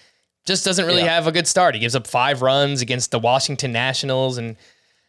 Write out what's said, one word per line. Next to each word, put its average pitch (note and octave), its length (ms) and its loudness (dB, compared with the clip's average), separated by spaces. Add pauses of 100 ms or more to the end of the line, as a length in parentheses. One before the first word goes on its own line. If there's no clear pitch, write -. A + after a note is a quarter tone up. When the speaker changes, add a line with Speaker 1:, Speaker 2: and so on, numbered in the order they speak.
(440)
Speaker 1:
just F#3 220 -2
doesn't F#3 180 0
really F3 180 2
Speaker 2:
Yeah. E3 120 2
Speaker 1:
have E3 120 0
a E3 60 2
good E3+ 160 0
start. F3 260 4
He G#2+ 60 -6
gives A#2 160 0
up B2 100 -4
five C3 360 0
runs C#3 400 2
against B2 280 -4
the A#2+ 80 0
Washington B2+ 540 0
Nationals, C3 640 -2
and A2+ 200 -8 (520)